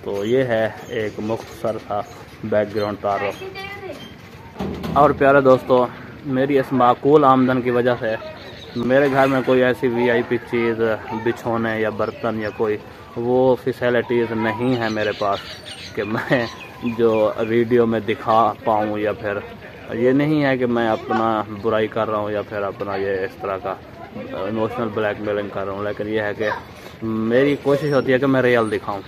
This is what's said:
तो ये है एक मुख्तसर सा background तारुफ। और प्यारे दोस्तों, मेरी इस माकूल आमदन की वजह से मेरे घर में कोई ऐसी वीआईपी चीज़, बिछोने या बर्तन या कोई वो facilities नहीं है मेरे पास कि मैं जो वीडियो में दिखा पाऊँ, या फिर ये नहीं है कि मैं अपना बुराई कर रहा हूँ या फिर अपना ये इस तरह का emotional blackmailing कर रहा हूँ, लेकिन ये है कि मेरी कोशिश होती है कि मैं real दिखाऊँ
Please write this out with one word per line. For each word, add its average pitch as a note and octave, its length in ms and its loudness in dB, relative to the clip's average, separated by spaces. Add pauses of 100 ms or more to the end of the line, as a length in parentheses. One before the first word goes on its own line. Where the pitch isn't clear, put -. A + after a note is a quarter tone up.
तो G2+ 200 -4
ये B2+ 180 2
है A2 320 0 (220)
एक G#2+ 220 -4
मुख्तसर A2 580 -6
सा G2+ 260 -6 (420)
background G#2 520 0
तारुफ। - 2000 -8
और C#3+ 160 6
प्यारे C#3 280 6
दोस्तों, B2+ 460 6 (380)
मेरी C#3 340 2
इस C3 140 -2
माकूल C3+ 520 6
आमदन C3 360 6
की A#2+ 100 0
वजह A#2+ 240 2
से A2+ 220 -4 (600)
मेरे C3 320 4
घर C3+ 180 4
में C3 160 2
कोई B2+ 180 4
ऐसी B2 260 2
वीआईपी A#2+ 500 2
चीज़, A#2 440 -2 (420)
बिछोने A2+ 560 -2
या G#2+ 120 0
बर्तन A2 500 -4
या G#2+ 80 -4
कोई G#2+ 300 -2 (380)
वो B2+ 380 4
facilities A#2+ 800 0
नहीं A2+ 420 0
है A2+ 140 -2
मेरे G#2+ 220 -2
पास G2+ 300 -2 (540)
कि A2 80 -4
मैं A#2 440 -2 (480)
जो A2 440 4
वीडियो A#2 460 4
में A2+ 200 0
दिखा A2 500 2 (100)
पाऊँ, G#2+ 340 0
या G#2+ 140 0
फिर G2+ 280 -4 (540)
ये B2 180 4
नहीं D3 280 2
है C3+ 160 2
कि B2 80 0
मैं A#2 220 0
अपना A2 580 0 (160)
बुराई A2 260 2
कर A2 200 -2
रहा G#2+ 140 -2
हूँ G#2 100 -4
या G2+ 100 -2
फिर G2+ 220 -6
अपना G2 320 -6
ये G2 300 -2
इस - 160 -12
तरह G2 160 -4
का F#2 200 -6 (720)
emotional A2 420 -2
blackmailing G#2 600 -2
कर G2 140 -6
रहा G2 120 -6
हूँ, G2+ 100 -6
लेकिन G#2 220 -6
ये A2 140 -2
है G#2 120 -2
कि - 720 -8
मेरी A#2 500 2
कोशिश C#3+ 380 0
होती B2+ 180 2
है B2+ 80 4
कि C#3 60 0
मैं C3+ 160 4
real A#2+ 280 4
दिखाऊँ G2+ 380 -4